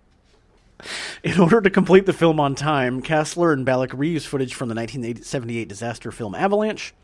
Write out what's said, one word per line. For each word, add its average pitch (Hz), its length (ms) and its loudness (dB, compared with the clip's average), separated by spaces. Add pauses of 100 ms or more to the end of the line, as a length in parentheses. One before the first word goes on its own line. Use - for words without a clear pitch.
(1200)
In 170 160 -2
order 175 200 6
to 196 100 4
complete 190 360 6
the 180 80 2
film 160 260 2
on 139 160 0
time, 131 460 0
Kassler 156 500 0
and 131 140 0
Ballack 127 260 0
reused 147 360 -2
footage 131 260 -4
from 127 160 -6
the 110 60 -4
nineteen 113 460 -6
seventy-eight 117 460 -6
disaster 113 460 -10
film 104 200 -8
Avalanche, 208 600 -2 (100)